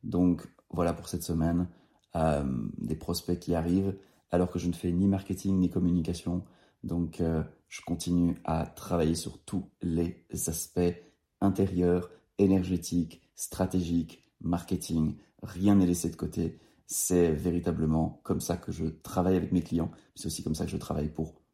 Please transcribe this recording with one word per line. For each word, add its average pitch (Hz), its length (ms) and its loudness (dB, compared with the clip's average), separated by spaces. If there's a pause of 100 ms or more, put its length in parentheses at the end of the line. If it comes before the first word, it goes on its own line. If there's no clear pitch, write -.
Donc 87 460 2 (220)
voilà 85 220 0
pour - 160 -8
cette 85 140 -6
semaine, 85 460 0 (480)
euh, 78 280 2 (340)
des - 180 -4
prospects 87 420 -4
qui - 160 -2
arrivent, 90 400 2 (360)
alors 90 200 2
que - 80 -2
je 87 100 -2
ne 90 40 0
fais - 180 -4
ni 90 160 4
marketing 95 520 0
ni 90 120 4
communication. 87 760 0 (380)
Donc, 85 380 -4
euh, 82 220 0 (260)
je - 140 -16
continue 85 600 0
à 82 220 -2
travailler 82 480 0
sur - 300 -8
tous - 260 -6 (120)
les 85 420 -2 (220)
aspects 87 480 0 (460)
intérieurs, 90 680 2 (280)
énergétiques, 90 840 2 (120)
stratégiques, 85 920 -2 (160)
marketing. 85 760 -2 (260)
Rien 98 340 4
n'est 95 100 6
laissé 87 240 2
de - 60 -14
côté. 82 420 -4 (280)
C'est 87 460 4
véritablement 80 920 0
comme - 160 -2
ça 82 160 -4
que - 160 -8
je 80 140 -4
travaille 90 500 0
avec 85 160 0
mes 87 100 4
clients. 82 280 -2 (240)
C'est - 120 -10
aussi 78 160 -6
comme 78 120 -2
ça 82 100 -4
que 80 60 -4
je - 60 -6
travaille 76 320 -4
pour 78 320 -8 (120)